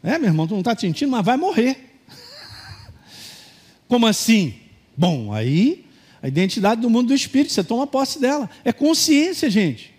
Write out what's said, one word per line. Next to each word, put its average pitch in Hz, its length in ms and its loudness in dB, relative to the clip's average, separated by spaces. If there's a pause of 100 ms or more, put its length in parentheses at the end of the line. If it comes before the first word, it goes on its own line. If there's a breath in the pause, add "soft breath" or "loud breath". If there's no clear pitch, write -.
É, 247 160 -2
meu 269 100 0
irmão, 160 180 2
tu 185 80 -4
não 190 80 -4
tá 226 120 0
tintindo, 214 360 -2
mas 233 140 -2
vai 240 120 2
morrer. 277 720 -2
<laughs> - 1800 -20
Como 240 180 4
assim? 202 480 2 (420)
Bom, 139 360 0
aí 156 520 0 (380 soft breath)
a 143 60 -6
identidade 190 520 0
do 247 80 0
mundo 233 200 2
do 277 60 2
espírito, 277 380 0
você 196 100 0
toma 233 240 -2
posse 269 340 -4
dela. 269 280 -2 (160 loud breath)
É 240 80 0
consciência, 311 760 0
gente. 175 480 0